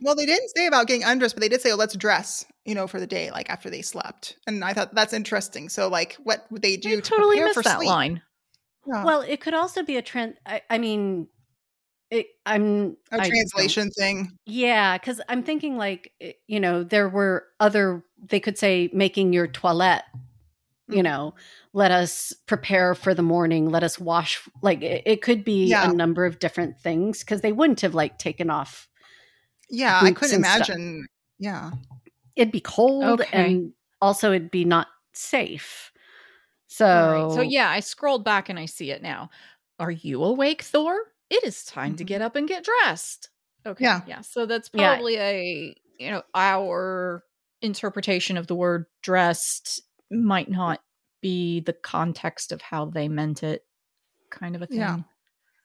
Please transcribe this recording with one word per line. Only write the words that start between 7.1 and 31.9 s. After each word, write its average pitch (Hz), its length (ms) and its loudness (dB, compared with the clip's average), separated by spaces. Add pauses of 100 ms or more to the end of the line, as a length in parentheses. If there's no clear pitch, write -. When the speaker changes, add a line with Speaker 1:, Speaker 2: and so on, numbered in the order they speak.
Speaker 1:
prepare - 100 4
Speaker 2:
missed 427 80 2
Speaker 1:
for - 100 0
Speaker 2:
that 208 140 4
Speaker 1:
sleep? - 100 -2
Speaker 2:
line. 170 340 0 (640)
Speaker 1:
Yeah. 226 180 -4
Speaker 3:
Well, 311 180 4
it 285 180 -6
could 320 140 -4
also 359 280 -2
be 294 140 -4
a 233 60 -4
tran-, 233 340 -8 (100)
I, 208 240 -8
I 226 80 2
mean, 202 500 -2 (840)
it, 226 180 -2 (180)
I'm, 208 500 0 (160)
Speaker 1:
A 165 40 -2
Speaker 3:
I - 20 -2
don't 185 100 0
Speaker 1:
translation 202 600 0
thing. 196 560 -4
Speaker 3:
Yeah, 214 520 2
'cause 233 300 -8
I'm 247 140 -2
thinking, 294 340 -4
like, 196 360 -6 (100)
i-, - 120 -14 (120)
you 214 140 -2
know, 175 240 2
there 202 240 4
were 190 400 0 (120)
other 202 440 4 (180)
they 196 180 0
could 202 180 -4
say, 185 340 2
"Making 190 400 2
your 175 140 4
toilette," 170 580 2 (840)
you 214 80 -2
Speaker 1:
Mm-hmm. 190 80 4
Speaker 3:
know, 147 300 -4 (380)
"Let 202 180 4
us 180 420 0 (140)
prepare 185 480 2
for 190 200 0
the 170 80 0
morning, 165 480 2
let 165 140 2
us 165 140 -2
wash," 170 420 -2 (220)
like, 175 200 2
it, - 240 -4
it 214 160 2
could 226 220 2
be 196 220 4
Speaker 1:
Yeah. 190 240 4
Speaker 3:
a - 20 4
number 170 340 2
of 170 120 -4
different 170 420 -4
things, 175 420 -2
'cause 208 200 -4
they 214 100 2
wouldn't 269 300 4
have, 165 120 0
like, 156 240 -2
taken 165 320 -4
off - 380 -6 (840)
Speaker 1:
Yeah, 233 320 2
I 190 80 8
Speaker 3:
boots 175 100 0
Speaker 1:
couldn't 269 160 0
Speaker 3:
and 190 100 4
stuff. 208 240 4
Speaker 1:
imagine. 170 360 -8 (320)
Yeah. 190 340 -8 (640)